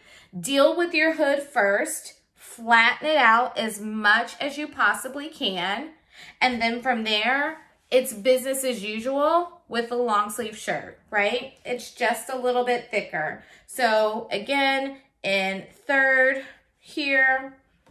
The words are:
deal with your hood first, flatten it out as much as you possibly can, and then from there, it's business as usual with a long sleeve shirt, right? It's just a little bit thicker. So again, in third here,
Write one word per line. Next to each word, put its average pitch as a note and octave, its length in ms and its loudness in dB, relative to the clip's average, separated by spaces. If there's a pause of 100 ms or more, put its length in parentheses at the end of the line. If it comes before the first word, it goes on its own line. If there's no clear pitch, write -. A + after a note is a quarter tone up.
(400)
deal C#4 360 4
with E4+ 180 0
your D#4 200 2
hood C#4 300 0
first, A3 720 -2 (200)
flatten A#3 760 2
it D#4 100 2
out B3 400 4
as A3 220 -4
much G#3+ 600 0
as C#4+ 180 -6
you D4+ 100 -6
possibly C4 600 -2
can, G#3 640 -6 (500)
and B3 200 0
then A#3 220 -2
from A#3+ 220 0
there, B3 560 0 (320)
it's B3+ 220 2
business B3+ 500 0
as A#3+ 180 -2
usual C#4 840 0
with A3+ 240 -4
a A#3+ 40 -4
long G#3+ 340 0
sleeve G#3+ 280 -8
shirt, F#3 420 -8 (120)
right? G#3+ 420 0 (100)
It's B3 300 -10
just A#3+ 360 -2
a C4 80 -4
little B3 260 0
bit B3 260 -2
thicker. F3 540 -6 (240)
So A3 640 0
again, C4+ 640 0 (240)
in F#3+ 440 -2 (200)
third C4+ 580 2 (360)
here, C4+ 800 -2 (340)